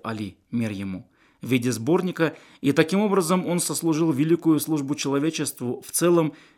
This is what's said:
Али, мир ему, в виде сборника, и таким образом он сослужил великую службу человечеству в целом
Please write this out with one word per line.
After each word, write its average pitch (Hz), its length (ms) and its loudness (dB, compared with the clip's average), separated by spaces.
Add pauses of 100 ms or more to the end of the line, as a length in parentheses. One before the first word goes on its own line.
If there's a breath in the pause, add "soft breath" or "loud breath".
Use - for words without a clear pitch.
Али, 107 340 -8 (140)
мир 113 180 -2
ему, 98 400 -8 (320 soft breath)
в - 60 -12
виде 123 240 0
сборника, 160 680 0 (240 loud breath)
и 139 120 2
таким 160 260 2
образом 190 480 2
он 175 120 0
сослужил 160 520 0
великую 160 480 2
службу 147 340 -2
человечеству 143 920 -4
в - 80 -18
целом 165 420 2 (240 loud breath)